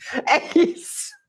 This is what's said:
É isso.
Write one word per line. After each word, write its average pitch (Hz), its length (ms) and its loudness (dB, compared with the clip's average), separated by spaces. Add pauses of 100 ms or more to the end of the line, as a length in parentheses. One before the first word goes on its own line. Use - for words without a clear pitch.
(280)
É 302 320 2
isso. 349 520 -2 (180)